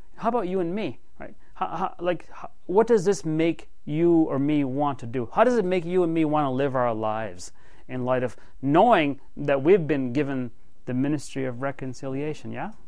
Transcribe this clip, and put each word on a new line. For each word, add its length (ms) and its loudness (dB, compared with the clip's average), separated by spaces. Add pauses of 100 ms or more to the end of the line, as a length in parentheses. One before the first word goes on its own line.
(160)
How 120 -2
about 180 -2
you 140 -2
and 140 -2
me, 240 -4 (200)
right? 160 -10 (200)
How, 140 -4
how, 320 -4
like, 300 -2
how, 200 -10 (160)
what 200 4
does 180 4
this 200 2
make 440 0 (160)
you 280 4
or 260 4
me 260 2
want 360 0
to 60 -8
do? 260 -2
How 120 6
does 140 4
it 60 2
make 200 0
you 180 2
and 120 2
me 100 4
want 220 2
to 40 0
live 240 0
our 200 2
lives 580 -4 (340)
in 180 -6
light 180 2
of 140 -4 (260)
knowing 580 4 (160)
that 260 0
we've 240 6
been 260 0
given 400 -2 (340)
the 80 -2
ministry 500 0
of 180 -4
reconciliation, 880 -6
yeah? 200 -6 (180)